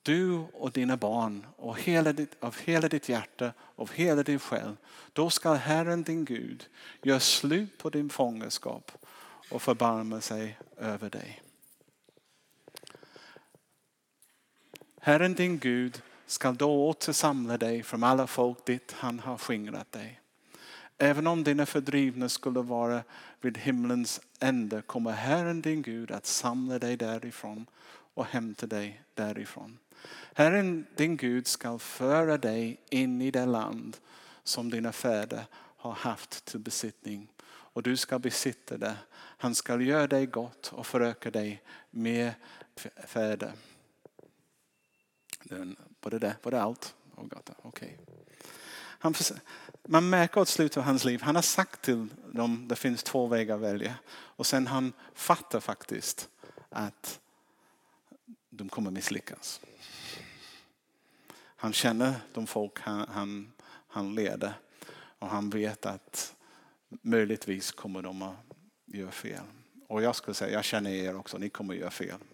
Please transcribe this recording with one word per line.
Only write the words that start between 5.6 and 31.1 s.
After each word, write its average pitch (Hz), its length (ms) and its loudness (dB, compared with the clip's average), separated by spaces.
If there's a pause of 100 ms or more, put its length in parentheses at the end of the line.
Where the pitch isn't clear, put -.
din 165 220 -2
Gud 123 440 -8 (320)
göra 135 180 6
slut 170 580 2
på 160 120 -4
din 147 200 0
fångenskap 117 840 -2 (600)
och 120 100 -4
förbarma 110 600 2
sig 110 380 -6 (180)
över 107 320 -6
dig." 104 320 -12 (3500)
Herren 170 340 6
din 180 260 2
Gud 123 420 0 (240)
ska - 260 0
då 143 380 4
åter 151 240 0
samla 127 440 2
dig 117 260 0
från 117 200 -2
alla 131 240 6
folk 123 380 2
dit 127 260 -2
han 120 280 -4
har 123 180 -6
skingrat 107 540 -6
dig. 113 300 -14 (760)
Även 147 300 6
om 165 160 2
dina 147 220 4
fördrivna 135 640 0
skulle 127 300 -2
vara 120 440 0 (380)
vid 120 160 0
himlens 123 640 0 (180)
ände 113 420 2
kommer 113 300 -2
Herren 165 500 0
din 156 200 0
Gud 117 300 -8
att 101 140 -8
samla 127 540 0
dig 123 180 0
därifrån 113 680 -6 (480)
och 123 120 -4
hämta 113 420 -4
dig 104 360 -6 (100)
därifrån. 107 640 -6 (560)
Herren 175 640 6
din 160 220 4